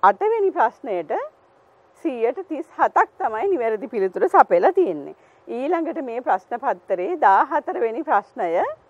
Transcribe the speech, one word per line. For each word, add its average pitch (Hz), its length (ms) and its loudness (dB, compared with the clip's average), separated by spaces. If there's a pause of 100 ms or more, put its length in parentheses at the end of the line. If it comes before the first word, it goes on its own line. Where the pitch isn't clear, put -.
අටවෙනි 392 480 4
ප්‍රශ්නයට 226 600 -2 (920)
සීයට 247 400 -2
තිස් 320 240 -8
හතක් 339 460 2
තමයි 359 340 -4
නිවැරදි 226 380 -2
පිළිතුර 196 420 -2
සපයලා 247 440 4
තියෙන්නේ. 156 420 -2 (320)
ඊළඟට 311 540 -4
මේ 240 200 -8
ප්‍රශ්න 220 360 -4
පත්තරේ 208 640 -4
දාහතර 285 600 2
වෙනි 233 240 -2
ප්‍රශ්නය 214 460 -2 (400)